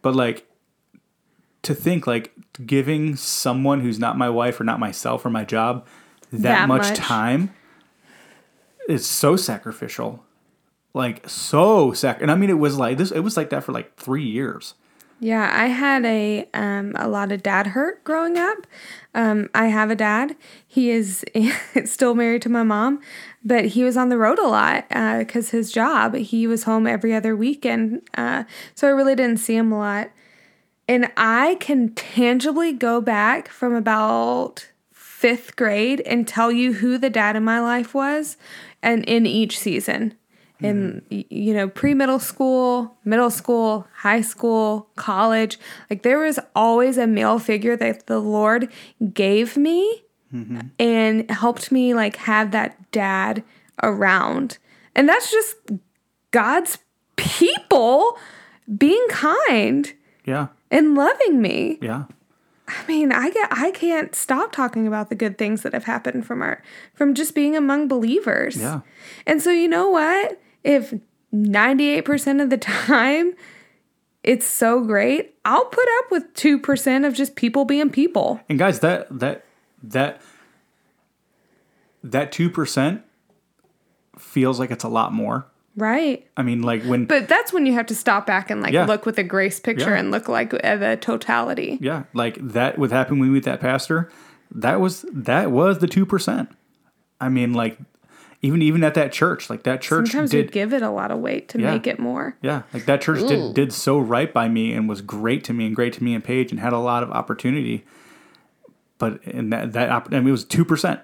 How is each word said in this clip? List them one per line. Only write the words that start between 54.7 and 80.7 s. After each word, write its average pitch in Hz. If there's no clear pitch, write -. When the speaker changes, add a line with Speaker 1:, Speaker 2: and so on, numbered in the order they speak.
Speaker 2:
And 277
that's 480
just 440
God's 262
people 339
being 381
kind 294
Speaker 1:
Yeah. 139
Speaker 2:
and 302
loving 359
me. -
Speaker 1:
Yeah. 123
Speaker 2:
I -
mean, 302
I 262
get, 415
I 269
can't 339
stop 320
talking 233
about 214
the 226
good 202
things 214
that -
have 226
happened 240
from -
our, -
from 285
just 294
being 294
among 285
believers. 254
Speaker 1:
Yeah. 135
Speaker 2:
And 311
so, 349
you 339
know 349
what? 349
If 277
ninety-eight 254
percent 277
of 269
the 254
<laughs> -
time 294
it's 240
so 240
great, 220
I'll 269
put 494
up 494
with 349
two 285
percent 269
of 277
just 269
people 247
being 285
people. 311
Speaker 1:
And 139
guys, 185
that, 175
that, 131
that, 127